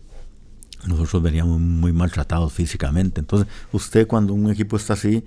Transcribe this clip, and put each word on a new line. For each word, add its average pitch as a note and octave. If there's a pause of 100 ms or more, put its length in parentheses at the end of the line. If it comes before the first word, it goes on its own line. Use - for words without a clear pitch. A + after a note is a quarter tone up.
(880)
nosotros E2
veníamos E2
muy E2+
maltratados E2
físicamente. E2
Entonces, G2+ (240)
usted A2
cuando G#2+
un G#2
equipo G#2
está G#2
así, G#2+